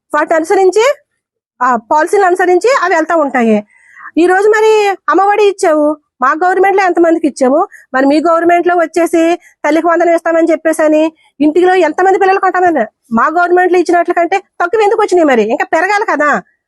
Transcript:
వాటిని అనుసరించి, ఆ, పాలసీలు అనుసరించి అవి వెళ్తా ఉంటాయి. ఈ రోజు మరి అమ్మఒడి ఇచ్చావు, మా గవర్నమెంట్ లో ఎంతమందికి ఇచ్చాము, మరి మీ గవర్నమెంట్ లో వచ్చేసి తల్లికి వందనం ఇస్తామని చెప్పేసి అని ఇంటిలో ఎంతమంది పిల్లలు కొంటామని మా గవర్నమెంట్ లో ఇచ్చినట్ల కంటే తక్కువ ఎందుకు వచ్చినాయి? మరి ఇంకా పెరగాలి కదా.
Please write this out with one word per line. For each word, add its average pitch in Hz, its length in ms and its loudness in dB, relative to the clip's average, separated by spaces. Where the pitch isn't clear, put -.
వాటిని 311 220 -2
అనుసరించి, 381 600 0
ఆ, 254 120 0
పాలసీలు 320 500 0
అనుసరించి 359 440 0
అవి 359 120 -2
వెళ్తా 320 200 -2
ఉంటాయి. 240 480 0
ఈ 320 80 2
రోజు 381 220 2
మరి 427 500 2
అమ్మఒడి 403 340 2
ఇచ్చావు, 311 540 0
మా 262 100 0
గవర్నమెంట్ 370 460 0
లో 392 60 0
ఎంతమందికి 339 440 0
ఇచ్చాము, 277 400 0
మరి 262 120 0
మీ 285 140 2
గవర్నమెంట్ 339 480 0
లో 349 80 0
వచ్చేసి 330 600 0
తల్లికి 311 520 -4
వందనం 339 280 0
ఇస్తామని 330 360 0
చెప్పేసి 320 320 -2
అని 311 280 0
ఇంటిలో 349 360 2
ఎంతమంది 370 440 0
పిల్లలు 381 200 0
కొంటామని 359 460 0
మా 226 160 0
గవర్నమెంట్ 349 460 0
లో 359 60 2
ఇచ్చినట్ల 349 340 0
కంటే 349 240 -2
తక్కువ 381 440 -4
ఎందుకు 427 200 0
వచ్చినాయి? 359 260 2
మరి 240 160 2
ఇంకా 240 220 -4
పెరగాలి 392 460 -2
కదా. 285 300 -2